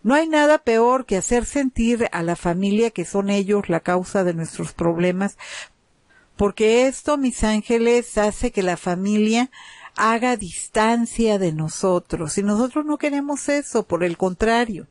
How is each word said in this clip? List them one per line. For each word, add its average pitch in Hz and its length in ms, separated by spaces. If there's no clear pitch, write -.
No 233 100
hay 320 140
nada 302 300
peor 240 460
que 202 120
hacer 233 300
sentir 240 680
a 170 100
la 170 140
familia 202 540
que 175 140
son 196 240
ellos 202 400
la 165 120
causa 180 420
de 180 120
nuestros 160 380
problemas, 180 640
porque 220 500
esto, 285 300
mis 269 260
ángeles, 233 760
hace 214 340
que 202 100
la 180 140
familia 214 760
haga 226 400
distancia 220 1040
de 175 120
nosotros, 160 880
y 202 60
nosotros 247 420
no 294 120
queremos 285 500
eso, 285 340
por 170 220
el 170 120
contrario. 214 760